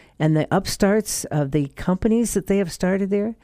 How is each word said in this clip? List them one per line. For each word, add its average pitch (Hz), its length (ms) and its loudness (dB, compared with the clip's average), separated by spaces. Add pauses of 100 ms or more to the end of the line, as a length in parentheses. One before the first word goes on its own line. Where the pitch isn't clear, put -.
(180)
and 156 180 4
the 151 160 2
upstarts 202 720 0
of 143 260 -2
the 143 160 0
companies 220 640 0
that 190 140 -2
they 196 100 2
have 185 140 -2
started 190 380 -2
there. 208 340 -2